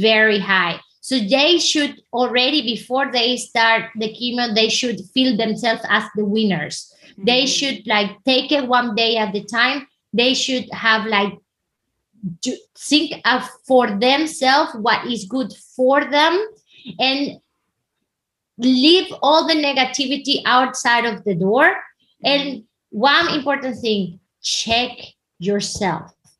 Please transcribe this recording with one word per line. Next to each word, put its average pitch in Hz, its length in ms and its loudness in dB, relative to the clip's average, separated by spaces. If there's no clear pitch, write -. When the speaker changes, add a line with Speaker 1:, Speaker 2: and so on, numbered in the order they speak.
Speaker 1:
very 220 360 4
high. 180 400 0
So 262 200 -2
they 277 380 2
should 285 440 -2
already, 247 500 0
before 247 500 -4
they 247 240 0
start 226 580 0
the 220 140 -6
chemo, 240 440 -4
they 220 160 2
should 226 300 -2
feel 262 220 2
themselves 226 520 -2
as 214 140 0
the 214 80 -2
winners. 196 680 -2
They 247 280 2
Speaker 2:
Mm-hmm. - 20 -2
Speaker 1:
should, 269 400 -4
like, 208 240 0
take 269 260 2
it 277 160 0
one 240 300 0
day 226 200 0
at 208 200 -2
a 202 80 -8
time. 254 420 -2
They 247 220 2
should 254 380 -4
have, 220 340 0
like, 202 260 0
to 254 140 -6
think 302 360 -2
of 240 240 0
for 247 200 4
themselves 285 720 2
what 220 320 -2
is 208 200 -6
good 233 260 -4
for 269 280 4
them 294 300 2
and 269 400 -2
leave 262 480 4
all 302 240 4
the 320 80 2
negativity 269 920 -2
outside 240 600 2
of 220 180 -4
the 196 140 -2
door. 220 320 4
And 277 180 2
Speaker 2:
Mm-hmm. 233 560 -12
Speaker 1:
one 294 340 4
important 269 460 -4
thing, 202 400 -4
check 240 480 -2
yourself. 196 720 -4